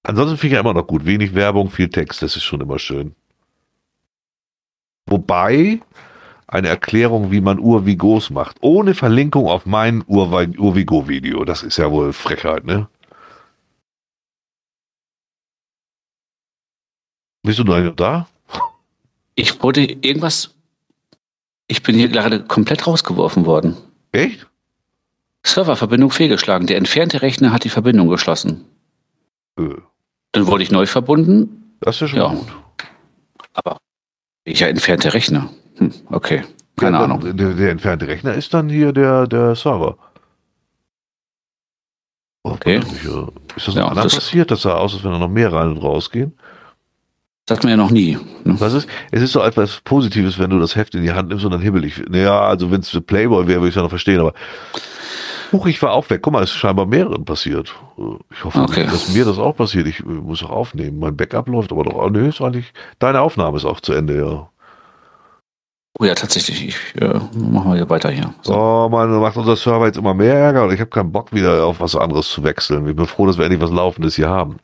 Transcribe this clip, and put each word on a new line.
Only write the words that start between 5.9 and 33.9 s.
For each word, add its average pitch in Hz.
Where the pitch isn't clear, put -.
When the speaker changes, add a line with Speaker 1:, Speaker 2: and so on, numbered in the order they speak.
Speaker 1:
eine 90
Erklärung, 107
wie 101
man 98
Urvigos 104
macht, -
ohne 190
Verlinkung 135
auf 90
mein 110
Urwe-, 90
Urvigo-Video. 76
Das 85
ist -
ja 76
wohl 73
Frechheit, -
ne? 104
Bist 107
du 120
noch 87
da? 151
Speaker 2:
Ich -
wurde 139
irgendwas, 139
ich -
bin 113
hier 120
gerade 110
komplett -
rausgeworfen 90
worden. 82
Speaker 1:
Echt? 175
Speaker 2:
Serververbindung 131
fehlgeschlagen. 98
Der 98
entfernte 151
Rechner 131
hat 117
die 113
Verbindung 110
geschlossen. 85
Speaker 1:
Äh. 73
Speaker 2:
Dann 101
wurde 185
ich -
neu 190
verbunden. 165
Speaker 1:
Das -
ist -
ja 156
schon 139
Speaker 2:
Ja. -
Speaker 1:
gut. 143
Speaker 2:
Aber -